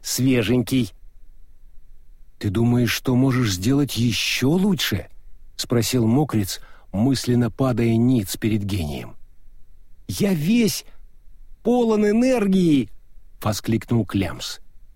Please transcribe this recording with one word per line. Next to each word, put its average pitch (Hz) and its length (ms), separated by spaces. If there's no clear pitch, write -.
свеженький". 123 920
"Ты 107 120
думаешь, 117 420
что - 240
можешь 123 380
сделать 127 440
еще 120 520
лучше?" 185 580
спросил 120 520
Мокриц, 113 520
мысленно 123 580
падая 117 460
ниц 117 420
перед 107 260
гением. 76 520
"Я 196 260
весь 180 520
полон 226 440
энергии!" 196 840
воскликнул 110 640
Клямс. - 540